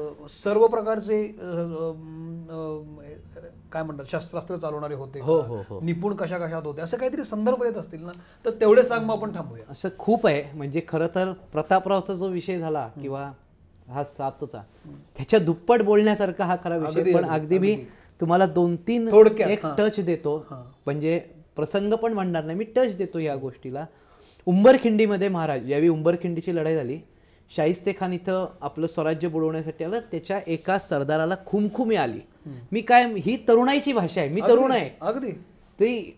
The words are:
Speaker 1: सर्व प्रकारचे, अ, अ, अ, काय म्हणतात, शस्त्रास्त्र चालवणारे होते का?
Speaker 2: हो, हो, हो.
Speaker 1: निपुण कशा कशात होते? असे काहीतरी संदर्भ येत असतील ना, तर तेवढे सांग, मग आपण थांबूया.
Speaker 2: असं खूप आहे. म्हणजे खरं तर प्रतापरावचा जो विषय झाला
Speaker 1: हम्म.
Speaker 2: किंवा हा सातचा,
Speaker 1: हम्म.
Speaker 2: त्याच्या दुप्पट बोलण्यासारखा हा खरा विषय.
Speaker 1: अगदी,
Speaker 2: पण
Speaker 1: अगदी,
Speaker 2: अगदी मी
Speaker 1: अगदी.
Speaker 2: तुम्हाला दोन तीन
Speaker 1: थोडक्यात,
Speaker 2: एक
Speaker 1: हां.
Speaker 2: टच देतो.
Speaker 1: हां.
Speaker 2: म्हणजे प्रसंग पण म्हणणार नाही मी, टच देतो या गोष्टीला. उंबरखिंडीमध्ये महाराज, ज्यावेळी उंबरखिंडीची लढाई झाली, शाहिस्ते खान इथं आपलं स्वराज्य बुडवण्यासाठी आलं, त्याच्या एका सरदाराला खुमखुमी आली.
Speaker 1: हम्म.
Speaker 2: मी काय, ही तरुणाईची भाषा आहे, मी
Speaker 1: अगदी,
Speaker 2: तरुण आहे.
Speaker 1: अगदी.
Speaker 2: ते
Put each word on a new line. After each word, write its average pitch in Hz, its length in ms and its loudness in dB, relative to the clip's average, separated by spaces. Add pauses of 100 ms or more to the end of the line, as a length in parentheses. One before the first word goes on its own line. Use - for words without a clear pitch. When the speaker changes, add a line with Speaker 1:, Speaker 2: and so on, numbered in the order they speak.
(300)
Speaker 1:
सर्व 214 380 4
प्रकारचे, 214 720 -2
अ, 180 60 -14
अ, 170 460 -6 (580)
अ, 160 300 -10 (920)
काय 160 120 -6
म्हणतात, 143 280 -10
शस्त्रास्त्र 170 440 -8
चालवणारे 151 400 -6
होते 135 240 -12
का? 127 60 -10
Speaker 2:
हो, 160 140 4
हो, 117 180 -4 (120)
हो. 101 120 -10
Speaker 1:
निपुण 175 340 -2
कशा 170 220 -6
कशात 165 280 -6
होते? 147 160 -10
असे 175 160 -6
काहीतरी 262 260 -4
संदर्भ 240 400 -2
येत 233 100 -2
असतील 165 320 -12
ना, 175 60 -14 (340)
तर 226 60 0
तेवढे 226 320 6
सांग, 233 220 -2
मग 220 100 -2
आपण 208 200 -6
थांबूया. 127 340 -12
Speaker 2:
असं 180 280 -8
खूप 226 300 2
आहे. 143 300 0
म्हणजे 143 300 -4
खरं 160 280 0
तर 185 180 -2
प्रतापरावचा 190 800 -2
जो 185 140 -4
विषय 180 320 -6
झाला 156 220 -4
Speaker 1:
हम्म. 117 200 -12
Speaker 2:
किंवा 139 300 -8 (560)
हा 131 160 -8
सातचा, 135 560 -10
Speaker 1:
हम्म. - 360 -20 (220)
Speaker 2:
त्याच्या 208 220 2
दुप्पट 175 420 2
बोलण्यासारखा 202 640 2
हा 180 180 0
खरा 170 140 -4
विषय. 160 220 -2
Speaker 1:
अगदी, 175 140 4
Speaker 2:
पण 165 120 4
Speaker 1:
अगदी, 160 100 0
Speaker 2:
अगदी 156 220 2
मी 196 160 2
Speaker 1:
अगदी. 131 120 -6 (360)
Speaker 2:
तुम्हाला 175 240 4
दोन 175 300 2
तीन 226 360 -2
Speaker 1:
थोडक्यात, 214 380 8
Speaker 2:
एक 208 160 -2
Speaker 1:
हां. 147 120 -6
Speaker 2:
टच 208 220 2
देतो. 156 500 -2
Speaker 1:
हां. 127 220 -18 (140)
Speaker 2:
म्हणजे 151 340 0 (360)
प्रसंग 202 380 -2
पण 226 200 0
म्हणणार 180 300 -2
नाही 160 140 -6
मी, 220 60 -4
टच 220 340 0
देतो 180 220 -6
या 147 160 -4
गोष्टीला. 135 500 -10 (600)
उंबरखिंडीमध्ये 214 840 6
महाराज, 156 340 -2
ज्यावेळी 143 280 2
उंबरखिंडीची 170 640 0
लढाई 160 200 -2
झाली, 143 240 -4 (560)
शाहिस्ते 170 440 0
खान 180 140 -2
इथं 185 360 -4 (120)
आपलं 151 260 -4
स्वराज्य 160 400 -2
बुडवण्यासाठी 160 560 -4
आलं, 202 160 -4
त्याच्या 190 480 -6
एका 165 320 -2
सरदाराला 160 560 -2 (100)
खुमखुमी 208 500 0
आली. 123 240 -2 (260)
Speaker 1:
हम्म. 139 120 -14 (140)
Speaker 2:
मी 220 100 -2
काय, 240 360 6
ही 196 200 -2 (100)
तरुणाईची 269 460 4
भाषा 180 280 0
आहे, 139 80 -2
मी 185 120 -2
Speaker 1:
अगदी, 202 120 6
Speaker 2:
तरुण 262 180 6
आहे. 175 180 0 (120)
Speaker 1:
अगदी. 226 300 -4 (480)
Speaker 2:
ते 220 380 0